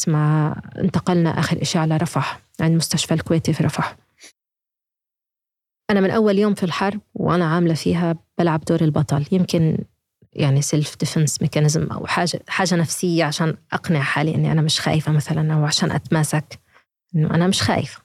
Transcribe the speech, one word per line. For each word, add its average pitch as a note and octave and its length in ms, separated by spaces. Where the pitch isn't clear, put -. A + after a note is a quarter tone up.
ما D3+ 480
انتقلنا F3 600
آخر - 240
إشي D#3+ 160
على D#3+ 180
رفح، D#3 440
عند E3 120
مستشفى E3 420
الكويتي D#3+ 380
في D#3 100
رفح. - 340
أنا G3+ 100
من F#3 100
أول G#3+ 280
يوم G#3 160
في - 80
الحرب G3 380
وأنا D#3+ 400
عاملة E3+ 200
فيها E3+ 420
بلعب D#3+ 220
دور E3 200
البطل، D3+ 520
يمكن F3 460
يعني C#3+ 300
سيلف D3+ 340
ديفنس - 460
ميكانيزم D3+ 440
أو - 200
حاجة، - 420
حاجة F#3 260
نفسية E3 500
عشان D3+ 320
أقنع D#3 280
حالي D3 340
إني D3+ 180
أنا D#3 100
مش D#3 180
خايفة D#3 320
مثلا، D#3 420
أو D3+ 100
عشان - 260
أتماسك - 720
إنه D#3 200
أنا E3+ 120
مش F#3+ 160
خايفة - 420